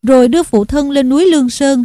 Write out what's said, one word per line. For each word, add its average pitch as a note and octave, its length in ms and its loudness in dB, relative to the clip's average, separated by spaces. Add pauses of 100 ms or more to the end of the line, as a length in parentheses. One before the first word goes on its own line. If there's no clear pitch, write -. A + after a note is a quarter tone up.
rồi B3+ 240 4
đưa D#4+ 160 0
phụ G#3+ 220 -2
thân C#4+ 260 -4
lên C#4 180 -2
núi D4 160 0
Lương D4 240 0
Sơn C#4 360 -2